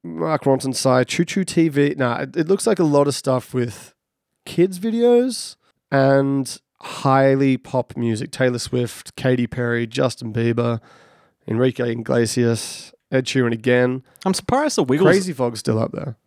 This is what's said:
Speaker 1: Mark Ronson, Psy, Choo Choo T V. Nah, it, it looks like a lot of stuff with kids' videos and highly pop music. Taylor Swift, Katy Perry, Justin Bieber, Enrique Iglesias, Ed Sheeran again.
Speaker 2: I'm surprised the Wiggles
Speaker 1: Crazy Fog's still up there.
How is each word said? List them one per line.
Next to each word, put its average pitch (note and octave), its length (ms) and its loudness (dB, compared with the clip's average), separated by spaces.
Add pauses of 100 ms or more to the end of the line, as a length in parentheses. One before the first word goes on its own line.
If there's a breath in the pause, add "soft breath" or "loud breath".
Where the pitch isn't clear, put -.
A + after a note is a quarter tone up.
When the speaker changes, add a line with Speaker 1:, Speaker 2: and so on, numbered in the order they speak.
Speaker 1:
Mark C#3 400 -4
Ronson, C3+ 300 2
Psy, B2+ 300 2
Choo - 200 -2
Choo F#3+ 200 -2
T E3 240 2
V. C#3+ 280 2
Nah, B2 220 -2
it, C3+ 180 -8
it D#3+ 120 0
looks G3 180 0
like G#3+ 120 2
a F3+ 60 2
lot C#3+ 240 4
of C3+ 60 -2
stuff - 400 -2
with A#2+ 400 -6 (500)
kids' F#3 340 0
videos A#3 760 0 (340)
and C#3 680 2 (200)
highly C3+ 760 2
pop - 400 -6
music. A#2 340 -4
Taylor B2+ 280 0
Swift, - 580 -6
Katy B2+ 300 0
Perry, A#2+ 400 -4
Justin A#2+ 460 -4
Bieber, A#2 480 0 (680 soft breath)
Enrique B2 420 0
Iglesias, A#2 1000 -2 (180)
Ed C3 160 0
Sheeran B2 260 0
again. B2 520 0 (200 soft breath)
Speaker 2:
I'm F#3+ 100 0
surprised C#4+ 420 -2
the F#3 80 2
Wiggles C3+ 260 4
Speaker 1:
Crazy F#3 220 2
Fog's A#2+ 280 -2
still A#2 180 0
up - 140 -2
there. - 240 -8 (100)